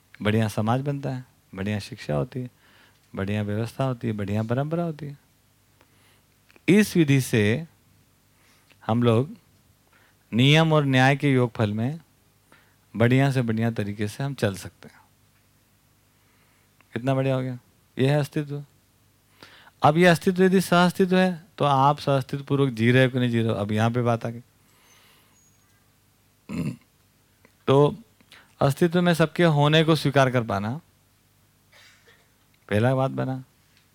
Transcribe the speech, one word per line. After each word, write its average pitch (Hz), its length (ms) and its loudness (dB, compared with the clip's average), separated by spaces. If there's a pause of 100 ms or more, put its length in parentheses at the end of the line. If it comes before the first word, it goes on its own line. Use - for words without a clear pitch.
(220)
बढ़िया 107 260 0
समाज 113 340 -2
बनता 143 280 -6
है, 127 160 -10 (300)
बढ़िया 101 240 -4
शिक्षा - 360 -8
होती 139 240 -6
है, 123 100 -10 (640)
बढ़िया 101 280 -4
व्यवस्था 110 400 -6
होती 120 240 -6
है, 110 60 -4
बढ़िया 104 300 -4
परंपरा 147 400 -4
होती 151 220 -10
है। 143 120 -16 (1500)
इस 202 300 4
विधि 139 240 4
से 120 460 0 (1200)
हम 117 160 0
लोग 120 260 2 (1040)
नियम 151 400 4
और 147 120 2
न्याय 131 300 4
के 139 160 0
योगफल 117 420 0
में 123 260 -6 (960)
बढ़िया 131 360 2
से 131 100 0
बढ़िया 113 300 -2
तरीके 104 360 -6
से 139 160 -10
हम 139 100 -6
चल 101 220 -2
सकते - 320 -18
हैं। - 120 -20 (1900)
कितना 131 220 -4
बढ़िया 135 200 -2
हो 127 60 -4
गया, 127 180 -8 (380)
ये 131 120 0
है 147 100 2
अस्तित्व। 143 440 -8 (1200)
अब 151 160 4
ये 180 80 6
अस्तित्व 180 380 2
यदि 185 180 4
सहअस्तित्व 180 560 2
है 180 280 0 (120)
तो 139 80 0
आप 143 340 2
सहअस्तित्व 139 440 -4
पूर्वक 139 300 -2
जी 117 180 2
रहे 131 120 6
हो 127 60 4
कि 131 100 -4
नहीं 123 100 0
जी 117 100 0
रहे 113 80 0
हो, 113 80 -2
अब 104 160 -4
यहाँ 113 200 0
पे 123 100 -2
बात 117 240 -2
आ 117 40 -8
गई। 117 120 -14 (3250)
तो 143 280 4 (640)
अस्तित्व 170 400 2
में 175 120 4
सबके 165 300 0
होने 151 400 4
को 156 120 2
स्वीकार 135 360 2
कर 123 120 0
पाना 110 380 -6 (1900)
पहला 117 260 2
बात 131 160 -2
बना। 131 320 -8 (520)